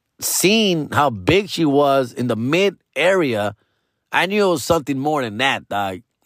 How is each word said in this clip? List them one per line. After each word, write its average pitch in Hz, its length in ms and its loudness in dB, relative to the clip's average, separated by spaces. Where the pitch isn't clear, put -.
seeing 190 720 0
how 143 180 2
big 139 400 0
she 170 160 -2
was 139 480 2
in 120 140 -4
the 117 100 -2
mid 165 400 0
area, 135 640 0
I 151 140 0
knew 202 200 0
it 185 40 2
was 151 120 0
something 147 360 0
more 147 240 -2
than 107 160 -6
that, 127 300 -2
dog. 98 340 -4